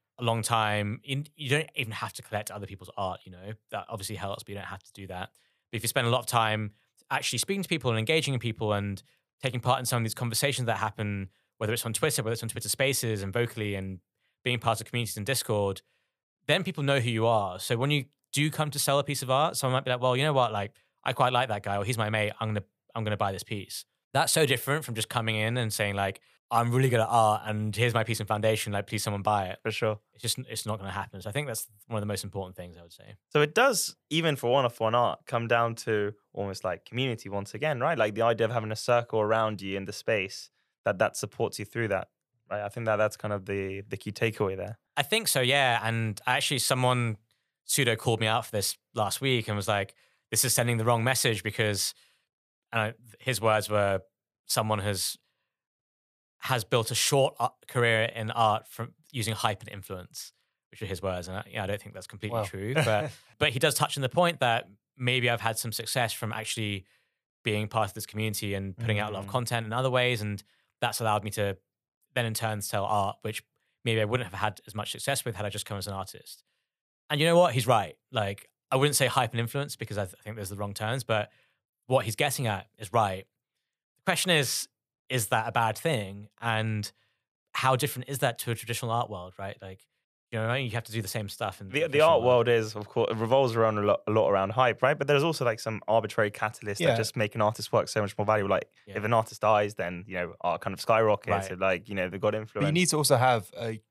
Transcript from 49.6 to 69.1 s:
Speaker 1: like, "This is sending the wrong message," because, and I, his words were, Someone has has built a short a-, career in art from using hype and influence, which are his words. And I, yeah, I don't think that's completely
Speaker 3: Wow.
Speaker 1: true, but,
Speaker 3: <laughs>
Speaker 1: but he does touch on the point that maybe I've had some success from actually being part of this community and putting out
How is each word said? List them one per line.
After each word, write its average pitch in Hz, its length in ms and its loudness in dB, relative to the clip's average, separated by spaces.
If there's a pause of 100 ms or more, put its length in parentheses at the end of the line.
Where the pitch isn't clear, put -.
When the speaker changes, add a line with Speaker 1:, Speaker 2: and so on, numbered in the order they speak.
Speaker 1:
like, 101 280 0 (340)
"This - 140 0
is 123 100 0
sending 120 240 2
the 110 60 0
wrong 117 220 4
message," 123 360 0
because, 107 520 -2 (800)
and 117 80 0
I, 107 120 -2 (260)
his 123 200 -2
words 107 300 4
were, 101 320 2 (460)
Someone 107 320 0
has 95 380 -2 (1200)
has 123 220 0
built 117 280 0
a 120 40 -4
short 139 440 2
a-, 117 100 0 (180)
career 113 360 2 (120)
in 110 160 -6
art 113 360 2
from - 260 -12 (180)
using 110 220 -4
hype 107 280 -2
and - 80 -16
influence, - 640 -14 (380)
which - 100 -14
are 107 60 -6
his 92 140 -6
words. 90 260 -4
And 92 100 -8
I, - 140 -8
yeah, 107 120 -6
I 92 40 -4
don't 101 140 -4
think 101 120 -16
that's 95 140 -16
completely 107 320 -6
Speaker 3:
Wow. 104 60 -2
Speaker 1:
true, 101 280 -6
but, 127 380 2 (140)
Speaker 3:
<laughs> - 140 -20
Speaker 1:
but 151 120 4
he 139 80 -4
does 156 160 4
touch 147 220 0
on 139 40 -4
the 127 80 0
point 170 300 2
that 120 280 2 (300)
maybe 123 320 0
I've 117 120 0
had 113 160 -2
some 113 140 -6
success 117 420 -2
from 107 200 -6
actually 104 520 -4 (580)
being 107 240 0
part 107 220 0
of - 40 -14
this 107 120 -10
community 107 480 -4
and 98 240 -6
putting 110 220 0
out 107 120 -2